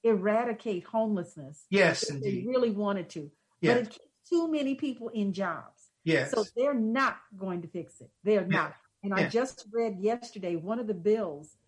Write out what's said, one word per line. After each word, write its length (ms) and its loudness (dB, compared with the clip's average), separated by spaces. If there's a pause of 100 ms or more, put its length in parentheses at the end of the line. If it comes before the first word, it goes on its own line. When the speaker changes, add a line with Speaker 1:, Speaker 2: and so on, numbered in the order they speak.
Speaker 1:
eradicate 800 2
homelessness 840 -4
Speaker 2:
Yes, 340 6
Speaker 1:
if 180 -4
they 80 0
Speaker 2:
indeed. 180 -2
Speaker 1:
really 240 2
wanted 400 -2
to. 200 -12 (300)
Speaker 2:
Yes. 140 6
Speaker 1:
But 80 2
it 80 -8
keeps 380 -20
too 220 2
many 220 0
people 360 -6
in 220 0
jobs. 600 -6 (120)
Speaker 2:
Yes. 280 2
Speaker 1:
So 120 2 (120)
they're 180 2
not 440 2 (200)
going 240 -4
to 60 -12
fix 340 -10
it. 80 -20 (140)
They're 180 4
Speaker 2:
Yeah. 60 -4
Speaker 1:
not. 280 0 (280)
And 100 -2
I 80 2
Speaker 2:
Yeah. 80 2
Speaker 1:
just 420 -2
read 280 -2
yesterday 560 -2
one 240 -4
of 80 -6
the 80 -2
bills 600 -2 (120)